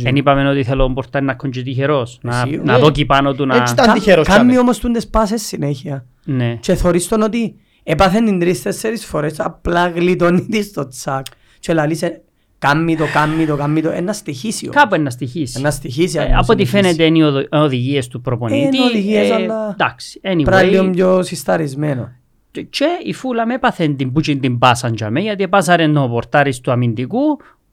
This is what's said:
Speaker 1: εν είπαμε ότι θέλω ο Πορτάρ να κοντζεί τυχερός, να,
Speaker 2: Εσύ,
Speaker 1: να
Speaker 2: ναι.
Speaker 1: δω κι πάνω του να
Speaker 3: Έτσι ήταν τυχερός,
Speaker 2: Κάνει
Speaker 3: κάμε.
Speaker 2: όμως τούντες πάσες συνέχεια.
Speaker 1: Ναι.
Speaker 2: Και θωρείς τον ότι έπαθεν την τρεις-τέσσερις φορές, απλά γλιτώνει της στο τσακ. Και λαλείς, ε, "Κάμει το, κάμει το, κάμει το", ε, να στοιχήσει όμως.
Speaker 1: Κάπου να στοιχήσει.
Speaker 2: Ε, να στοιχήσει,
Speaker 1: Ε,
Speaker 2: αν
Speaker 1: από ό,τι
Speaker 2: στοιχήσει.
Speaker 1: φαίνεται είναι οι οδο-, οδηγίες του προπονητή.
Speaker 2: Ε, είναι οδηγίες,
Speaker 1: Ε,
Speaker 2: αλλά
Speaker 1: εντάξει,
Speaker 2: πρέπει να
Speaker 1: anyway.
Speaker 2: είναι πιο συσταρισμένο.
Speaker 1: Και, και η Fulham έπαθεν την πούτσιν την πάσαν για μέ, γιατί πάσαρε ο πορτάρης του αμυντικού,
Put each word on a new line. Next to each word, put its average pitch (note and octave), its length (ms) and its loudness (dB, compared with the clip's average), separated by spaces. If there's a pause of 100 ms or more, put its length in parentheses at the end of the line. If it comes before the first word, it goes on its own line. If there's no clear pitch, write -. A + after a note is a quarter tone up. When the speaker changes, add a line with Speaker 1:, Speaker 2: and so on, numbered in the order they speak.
Speaker 1:
εν B2+ 140 0
είπαμε C#3 320 2
ότι C#3 160 0
θέλω C3+ 200 0
ο B2+ 80 0
Πορτάρ C3+ 300 -4
να C3+ 120 -2
κοντζεί B2+ 280 -8
τυχερός, C3+ 600 -2
να, A#2+ 240 -2
Speaker 2:
Εσύ, D#3 180 -6
Speaker 1:
να C#3 80 2
Speaker 2:
ναι. B2 60 4
Speaker 1:
δω D3 120 6
κι C#3+ 160 -2
πάνω C#3 280 2
του C3+ 120 -2
να C3 100 2
Speaker 3:
Έτσι B2 160 2
ήταν A3 220 6
τυχερός, F#3 320 4
Speaker 2:
Κάνει F#3 120 6
Speaker 3:
κάμε. B3 200 6
Speaker 2:
όμως B3 200 2
τούντες A#3 300 -4
πάσες A3 340 0
συνέχεια. C#3+ 640 -6 (200)
Speaker 1:
Ναι. A#2+ 360 -2
Speaker 2:
Και F#3+ 140 0
θωρείς F3 340 0
τον A3 140 0
ότι A3 320 -2 (280)
έπαθεν F#3+ 420 2
την G3+ 140 2
τρεις-τέσσερις F#3+ 680 -2
φορές, D#3 360 -6
απλά - 480 -2
γλιτώνει F3 580 2
της G#3 200 -4
στο C#3+ 220 -8
τσακ. C3+ 380 -8 (340)
Και - 120 -4
λαλείς, D#3+ 300 0
ε, E3+ 200 -6 (360)
"Κάμει D#3+ 380 2
το, D3+ 160 -2
κάμει D#3 340 0
το, D3+ 100 -2
κάμει D3+ 260 0
το", D#3+ 80 0
ε, F3+ 100 -4
να F3+ 120 -4
στοιχήσει F3+ 560 -8
όμως. - 140 -4
Speaker 1:
Κάπου G3 200 2
να C#3 80 -2
στοιχήσει. B2 480 -8
Speaker 2:
Ε, C3 40 -6
να D3 80 2
στοιχήσει, D3+ 480 -2
Speaker 1:
Ε, - 40 0
Speaker 2:
αν - 100 -2
Speaker 1:
από F#3 200 4
ό,τι G3+ 120 4
Speaker 2:
στοιχήσει. B2+ 180 0
Speaker 1:
φαίνεται E3+ 220 2
είναι D#3+ 140 4
οι D#3+ 40 6
οδο-, C#3 280 2
οδηγίες C3+ 580 0
του - 120 -12
προπονητή. B2 420 -2
Speaker 2:
Ε, C#4 40 2
είναι C4 180 2
οδηγίες, G#3 460 0
Speaker 1:
Ε, A3 40 2
Speaker 2:
αλλά A3 380 -4
Speaker 1:
εντάξει, - 480 -6
Speaker 2:
πρέπει F3+ 300 0
να F#3+ 100 4
Speaker 1:
anyway. F#3 120 4
Speaker 2:
είναι F#3+ 180 2
πιο F#3 320 2
συσταρισμένο. D3+ 840 -4 (420)
Speaker 1:
Και, - 120 -12
και - 240 -4 (180)
η F3+ 120 -6
Fulham A#3 380 -4
έπαθεν F#3 420 -2
την C3 160 -4
πούτσιν C#3+ 280 -2
την B2 180 -2
πάσαν B2 360 2
για G#2+ 160 -6
μέ, B2+ 100 -2
γιατί G3 280 -4
πάσαρε F3 360 2 (140)
ο C3+ 100 0
πορτάρης B2+ 520 0
του - 100 -4
αμυντικού, B2+ 680 0 (340)